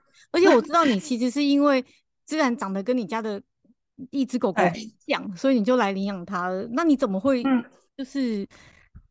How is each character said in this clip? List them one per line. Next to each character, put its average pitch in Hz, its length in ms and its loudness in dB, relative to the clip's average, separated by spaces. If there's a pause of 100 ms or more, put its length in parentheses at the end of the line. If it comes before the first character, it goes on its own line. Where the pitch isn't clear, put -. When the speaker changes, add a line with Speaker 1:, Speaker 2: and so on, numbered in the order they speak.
(320)
Speaker 1:
而 330 80 0
且 370 80 8
我 262 140 8
知 294 100 -12
道 330 140 4
你 240 120 4
其 226 220 -4
实 247 100 0
是 285 140 -2
因 285 180 4
为 269 240 2 (380)
自 - 140 -6
然 262 180 0
长 196 160 -8
得 196 100 -4
跟 247 140 -2
你 240 100 -2
家 220 160 -6
的 208 220 -6 (680)
一 277 140 -2
只 247 140 -4
狗 214 100 0
狗 190 140 0
很 175 100 2 (320)
像， - 220 -4
Speaker 2:
对。 196 80 -8
Speaker 1:
所 262 160 0
以 254 80 4
你 202 60 0
就 254 100 2
来 214 160 2
领 196 140 -4
养 196 200 -8
它 180 220 -6
了。 185 240 -4
那 294 140 0
你 302 100 4
怎 247 160 -2
么 190 80 -2
会， 247 240 0
Speaker 2:
嗯。 262 220 0 (320)
Speaker 1:
就 269 80 -10
是 226 420 -4 (640)